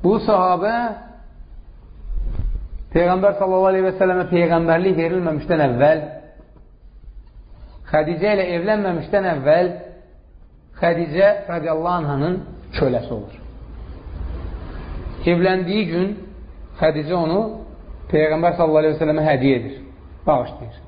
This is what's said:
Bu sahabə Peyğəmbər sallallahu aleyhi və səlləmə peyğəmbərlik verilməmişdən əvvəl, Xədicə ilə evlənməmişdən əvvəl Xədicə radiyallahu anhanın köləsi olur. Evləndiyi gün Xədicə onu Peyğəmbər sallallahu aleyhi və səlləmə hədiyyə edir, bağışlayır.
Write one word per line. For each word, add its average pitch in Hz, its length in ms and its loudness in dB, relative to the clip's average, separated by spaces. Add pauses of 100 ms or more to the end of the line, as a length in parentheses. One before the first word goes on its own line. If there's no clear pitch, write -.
Bu 196 220 4
sahabə 185 520 2 (2250)
Peyğəmbər 185 440 4
sallallahu 190 320 2
aleyhi 190 160 2
və 185 140 0
səlləmə 185 320 2
peyğəmbərlik 170 680 4
verilməmişdən 165 680 0
əvvəl, 139 340 4 (1900)
Xədicə 160 440 2
ilə 190 100 2 (120)
evlənməmişdən 190 760 0
əvvəl 156 360 4 (1120)
Xədicə 170 480 2 (220)
radiyallahu 170 520 -2
anhanın 147 380 0 (400)
köləsi 123 340 0
olur. 101 220 -10 (1900)
Evləndiyi 185 640 2
gün 180 180 0 (680)
Xədicə 151 340 0
onu 170 280 0 (680)
Peyğəmbər 156 480 2
sallallahu 156 260 4
aleyhi 156 140 4
və 156 60 0
səlləmə 156 260 2
hədiyyə 131 320 4
edir, - 160 -10 (480)
bağışlayır. 143 640 -2